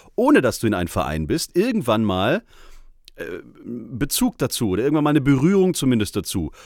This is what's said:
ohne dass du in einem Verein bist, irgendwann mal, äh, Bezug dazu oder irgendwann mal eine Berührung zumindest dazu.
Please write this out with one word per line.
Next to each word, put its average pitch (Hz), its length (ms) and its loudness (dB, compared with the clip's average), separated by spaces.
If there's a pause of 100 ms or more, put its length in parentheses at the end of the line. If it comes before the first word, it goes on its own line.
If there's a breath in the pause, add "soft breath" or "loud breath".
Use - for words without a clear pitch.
(160 soft breath)
ohne 262 260 4
dass 117 180 0
du 117 80 0
in 104 60 2
einem 90 140 -2
Verein 78 400 -4
bist, 160 300 -4
irgendwann 156 480 0
mal, 104 380 0 (760 soft breath)
äh, 85 80 -12 (400)
Bezug - 720 -4
dazu 117 320 -2
oder 92 140 0
irgendwann 147 200 2
mal 151 60 2
eine 147 100 4
Berührung 165 540 4
zumindest 123 420 0
dazu. 90 360 -4 (140 loud breath)